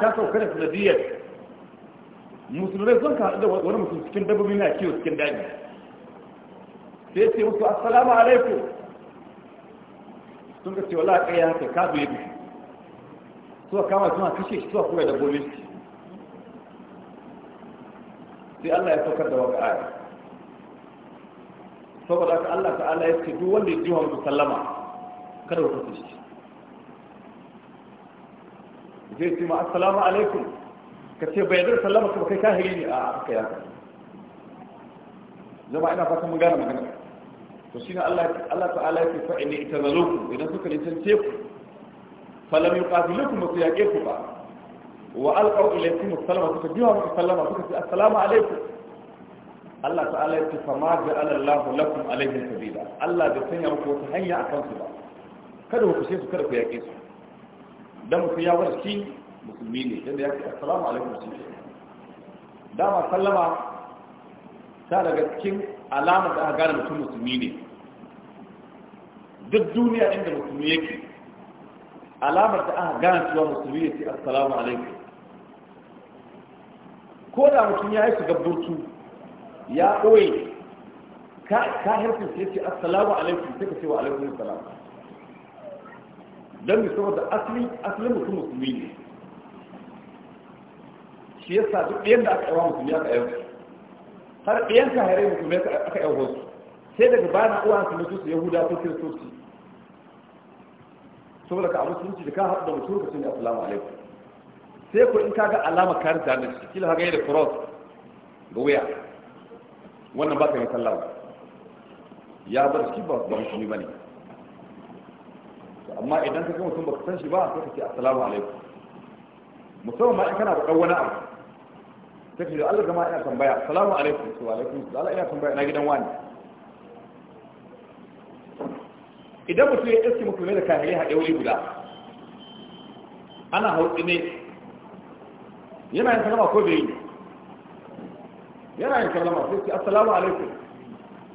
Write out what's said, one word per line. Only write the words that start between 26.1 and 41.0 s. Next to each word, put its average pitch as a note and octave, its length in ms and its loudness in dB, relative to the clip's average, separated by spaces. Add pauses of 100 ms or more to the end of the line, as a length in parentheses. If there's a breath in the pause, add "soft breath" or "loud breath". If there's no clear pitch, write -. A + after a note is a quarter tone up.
Zai E3+ 180 0
ce E3+ 80 -4
ma, E3 160 0
"Assalamu F#3+ 380 2
alaikum." F#3+ 460 2 (720)
Ka D#3+ 120 -4
ce, G3+ 120 2
"Bai F#3 140 4
yarda F3+ 180 4
da - 60 4
sallama G3+ 320 4
ka - 60 -2
ba, E3+ 60 0
kai G3 140 0
kahiri F#3 360 2
ne." D#3+ 160 -4
A, B2+ 40 0 (220)
haka - 140 -6
ya A2 100 0
haka. - 200 -6 (2000)
Jama'a, D#3+ 220 0
ina F3+ 120 0
fatan E3 240 0
mun E3 100 -2
gane E3 180 6
magana. - 240 -2 (920)
To, A#2+ 60 -10
shine F3+ 200 -10
Allah, E3+ 300 2 (220)
Allah F3+ 220 0
Ta'ala E3 280 0
ya E3 60 4
ce, D#3+ 200 -2
"Fa C3 120 -2
in C#3+ 120 -2
i'tazalukum," D3 840 0
idan D3 180 -4
suka F#3+ 180 -6
nisance E3 460 0